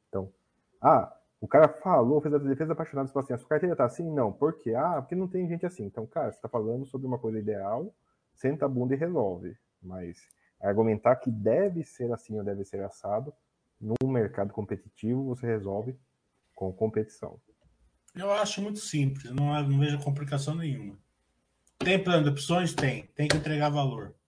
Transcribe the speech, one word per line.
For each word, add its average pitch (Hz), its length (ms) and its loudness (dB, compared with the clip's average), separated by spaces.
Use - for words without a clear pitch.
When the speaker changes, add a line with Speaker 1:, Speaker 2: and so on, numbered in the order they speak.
Speaker 1:
Então, 95 220 -6
ah, 143 320 6
o - 80 -8
cara 151 200 10
falou, 147 540 4
fez 151 120 -2
a 147 60 4
defesa 143 340 -2
apaixonada, 143 340 -4
você - 60 -12
fala 135 120 0
assim, - 80 -4
"A - 40 -2
sua - 120 -8
carteira 160 260 2
tá 131 100 4
assim?" 165 240 -2
Não, 131 220 2
por 156 260 0
quê? - 160 -2
"Ah, 147 280 0
porque 127 140 -6
não 185 120 -2
tem 185 200 -4
gente 170 180 -4
assim." 175 200 -6
Então, 113 220 -8
cara, 135 240 -4
você - 100 -14
tá 113 80 -10
falando 120 360 -2
sobre 131 200 -8
uma 123 140 -4
coisa 110 180 -4
ideal, 107 560 -4
senta 147 320 -2
a 135 40 2
bunda 123 260 0
e - 20 0
resolve. 104 580 -2
Mas 90 480 -12
argumentar 110 580 4
que - 120 -4
deve 143 540 2
ser 120 280 -6
assim 110 280 -8
ou 101 40 -6
deve 98 220 -4
ser 98 180 -8
assado, 104 480 -6
num 113 280 -2
mercado 104 440 0
competitivo, 110 720 -4
você 127 220 -6
resolve 107 500 -4
com 95 180 -4
competição. - 680 -4
Speaker 2:
Eu 196 160 -2
acho 208 320 0
muito 208 160 -6
simples, 135 520 -2
não 143 220 0
há, 147 80 0
não 139 180 2
vejo 147 200 2
complicação 143 560 -4
nenhuma. 113 420 -6
Tem 190 260 2
plano 175 200 4
de 147 80 4
opções? 170 420 0
Tem. 127 300 -2
Tem 147 120 0
que 156 100 2
entregar 151 320 0
valor. 123 460 -2